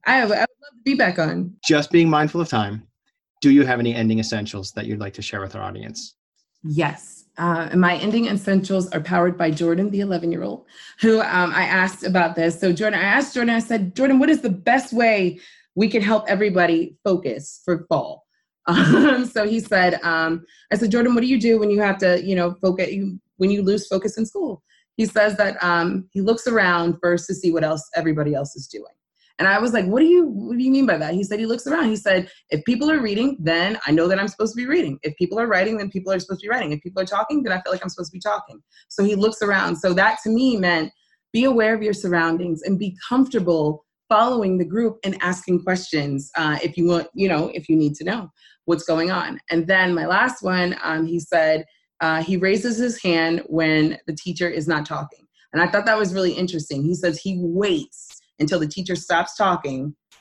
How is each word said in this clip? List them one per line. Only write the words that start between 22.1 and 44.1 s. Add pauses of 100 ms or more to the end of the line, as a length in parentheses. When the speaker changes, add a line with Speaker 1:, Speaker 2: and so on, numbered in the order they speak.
Speaker 1:
you
know,
focus,
you, (200)
when
you
lose
focus
in
school?" (360)
He
says
that,
um,
he
looks
around
first
to
see
what
else
everybody
else
is
doing. (540)
And
I
was
like,
"What
do
you,
what
do
you
mean
by
that?"
He
said
he
looks
around.
He
said, (220)
"If
people
are
reading,
then
I
know
that
I'm
supposed
to
be
reading.
If
people
are
writing,
then
people
are
supposed
to
be
writing.
If
people
are
talking,
then
I
feel
like
I'm
supposed
to
be
talking." (280)
So
he
looks
around.
So
that
to
me
meant (400)
be
aware
of
your
surroundings
and
be (120)
comfortable (240)
following